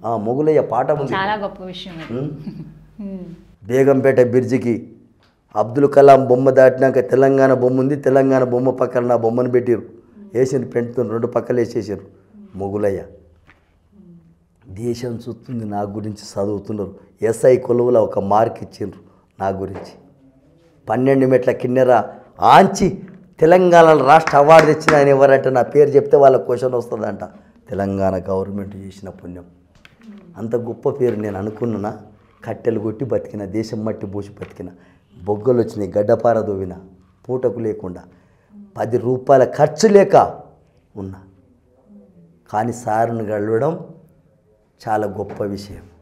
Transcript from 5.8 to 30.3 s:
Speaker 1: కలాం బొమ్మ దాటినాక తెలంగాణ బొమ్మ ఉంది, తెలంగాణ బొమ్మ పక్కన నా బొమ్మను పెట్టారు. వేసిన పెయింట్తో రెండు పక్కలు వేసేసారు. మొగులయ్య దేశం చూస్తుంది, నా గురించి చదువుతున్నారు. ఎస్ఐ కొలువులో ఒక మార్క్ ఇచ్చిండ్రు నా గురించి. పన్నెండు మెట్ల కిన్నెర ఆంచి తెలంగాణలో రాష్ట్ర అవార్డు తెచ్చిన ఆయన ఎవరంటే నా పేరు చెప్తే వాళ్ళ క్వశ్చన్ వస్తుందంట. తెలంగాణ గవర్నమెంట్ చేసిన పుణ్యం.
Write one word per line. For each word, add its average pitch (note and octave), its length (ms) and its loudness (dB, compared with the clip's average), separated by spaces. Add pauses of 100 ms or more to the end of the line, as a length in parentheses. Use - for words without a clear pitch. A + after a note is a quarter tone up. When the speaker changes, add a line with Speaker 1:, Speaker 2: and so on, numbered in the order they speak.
Speaker 1:
కలాం C3+ 340 8
బొమ్మ C3 220 2
దాటినాక C3 500 4
తెలంగాణ C3+ 540 2
బొమ్మ B2+ 260 0
ఉంది, C#3 160 0
తెలంగాణ C3+ 480 2
బొమ్మ B2 260 0
పక్కన B2+ 360 -2
నా B2 100 2
బొమ్మను A#2 360 -2
పెట్టారు. A#2 320 0 (500)
వేసిన B2+ 320 -2
పెయింట్తో A#2+ 360 -6
రెండు A#2 260 -4
పక్కలు A#2+ 300 -4
వేసేసారు. G#2+ 440 -4 (540)
మొగులయ్య G2 480 -4 (1600)
దేశం A#2 480 -8
చూస్తుంది, A#2 500 -12
నా G#2 160 -6
గురించి G#2 600 -10
చదువుతున్నారు. G2+ 520 -8 (260)
ఎస్ఐ A2+ 360 2
కొలువులో A#2+ 460 2
ఒక - 160 -4
మార్క్ G#2 440 0
ఇచ్చిండ్రు F#2+ 360 -14 (400)
నా F#2+ 80 -4
గురించి. F#2+ 440 -10 (1000)
పన్నెండు C3 360 2
మెట్ల B2+ 260 2
కిన్నెర B2 520 0 (360)
ఆంచి E3+ 640 4 (360)
తెలంగాణలో E3 680 6
రాష్ట్ర D#3 300 4
అవార్డు D#3 360 8
తెచ్చిన D#3 220 0
ఆయన C#3+ 120 4
ఎవరంటే C3+ 420 4
నా B2+ 120 2
పేరు C#3+ 280 2
చెప్తే C#3 280 4
వాళ్ళ C3+ 200 8
క్వశ్చన్ B2+ 360 -2
వస్తుందంట. A2 500 -6 (460)
తెలంగాణ F#2+ 600 -2
గవర్నమెంట్ G2 460 -6
చేసిన F#2+ 340 -18
పుణ్యం. F2+ 360 -18 (920)